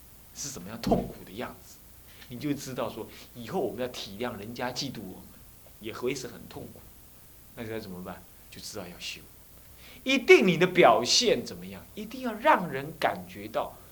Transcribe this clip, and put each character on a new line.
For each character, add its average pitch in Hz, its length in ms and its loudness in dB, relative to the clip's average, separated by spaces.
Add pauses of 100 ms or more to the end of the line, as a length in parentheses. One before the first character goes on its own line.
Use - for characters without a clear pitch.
(360)
是 - 140 -10
怎 - 120 -12
么 - 80 -12
样 233 100 -10
痛 - 280 2
苦 - 80 -12 (100)
的 87 60 -16
样 117 240 -10 (100)
子， - 120 -20 (500)
你 127 100 -12
就 143 160 -2
知 131 220 -8
道 123 120 -4
说 107 220 -10 (240)
以 120 140 -12
后 175 120 -4
我 120 120 -2
们 107 100 -6
要 123 60 -2
体 104 320 -12
谅 117 180 -6
人 107 160 -10
家 123 180 -6
嫉 131 200 -6
妒 113 80 -10
我 95 160 -12
们， - 80 -18 (560)
也 107 120 -10
会 123 220 -4
是 143 140 -8
很 - 200 -16
痛 - 140 -14 (100)
苦。 - 80 -20 (760)
那 120 100 -10
该 110 140 -6
怎 95 100 -12
么 90 140 -10
办？ 90 180 -12 (300)
就 98 100 -18
知 - 160 -12
道 92 100 -10
要 87 120 -16
修。 - 200 -10 (840)
一 262 160 2
定 320 280 10
你 165 100 6
的 - 100 6
表 123 360 8
现 135 400 4
怎 98 140 -10
么 87 80 -12
样， 98 180 -12 (120)
一 208 100 -10
定 254 160 -12
要 247 120 -4
让 214 380 4
人 139 280 -6
感 98 280 0
觉 104 200 -12
到 - 280 -4 (160)